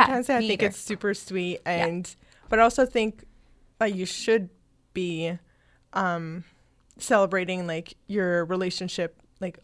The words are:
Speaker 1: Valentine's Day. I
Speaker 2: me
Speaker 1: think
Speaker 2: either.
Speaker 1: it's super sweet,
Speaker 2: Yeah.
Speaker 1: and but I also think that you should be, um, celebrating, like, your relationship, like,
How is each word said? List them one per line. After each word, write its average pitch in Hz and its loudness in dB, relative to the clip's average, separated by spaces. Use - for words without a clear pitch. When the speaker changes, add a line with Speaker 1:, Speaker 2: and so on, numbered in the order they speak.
Speaker 1:
Valentine's 254 0
Day. 262 2
I 233 2
Speaker 2:
me 220 0
Speaker 1:
think 202 0
Speaker 2:
either. 202 2
Speaker 1:
it's 196 -6
super 208 -4
sweet, 180 -6
Speaker 2:
Yeah. 170 0
Speaker 1:
and 175 -6
but 220 2
I - 10
also 240 4
think 220 -2
that 208 0
you 185 -4
should 220 0
be, 170 -4
um, 170 -4
celebrating, 185 2
like, 170 -8
your 180 0
relationship, 180 -4
like, 180 -8